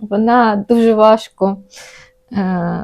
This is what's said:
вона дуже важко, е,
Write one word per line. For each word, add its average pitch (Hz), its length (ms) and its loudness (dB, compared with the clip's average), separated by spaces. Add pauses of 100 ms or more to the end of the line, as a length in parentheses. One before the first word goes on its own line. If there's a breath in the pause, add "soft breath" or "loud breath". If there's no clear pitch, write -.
вона 214 680 0
дуже 226 240 2
важко, 214 640 0 (720 loud breath)
е, 202 60 -8 (460)